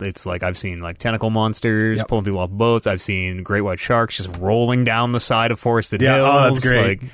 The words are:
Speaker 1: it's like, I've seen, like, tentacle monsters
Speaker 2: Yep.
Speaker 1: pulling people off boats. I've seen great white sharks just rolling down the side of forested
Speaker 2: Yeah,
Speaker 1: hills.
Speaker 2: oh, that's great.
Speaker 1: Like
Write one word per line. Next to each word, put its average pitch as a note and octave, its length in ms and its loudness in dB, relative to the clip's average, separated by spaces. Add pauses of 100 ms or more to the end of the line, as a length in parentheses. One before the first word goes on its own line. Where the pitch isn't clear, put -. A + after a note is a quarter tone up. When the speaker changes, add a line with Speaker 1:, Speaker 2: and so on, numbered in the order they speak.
Speaker 1:
it's F#2+ 240 -8
like, F2+ 160 -6
I've F2+ 160 -4
seen, F2+ 220 -8
like, E2+ 180 -10
tentacle A2 320 -2
monsters A2 680 0
Speaker 2:
Yep. - 80 -4
Speaker 1:
pulling G#2+ 180 -2
people G2 140 -2
off F2+ 100 -2
boats. A2+ 380 0
I've F#2+ 120 0
seen F#2 440 -4
great G#2 180 -2
white F#2 180 -4
sharks A#2 380 0
just F2+ 200 -8
rolling A#2 460 2
down A#2 280 0
the A#2+ 80 0
side A#2 320 0
of A2 80 -4
forested A2+ 420 0
Speaker 2:
Yeah, C3 140 4
Speaker 1:
hills. C3+ 160 4
Speaker 2:
oh, C#3+ 140 6
that's B2+ 220 2
great. A2+ 360 2
Speaker 1:
Like B2+ 100 -14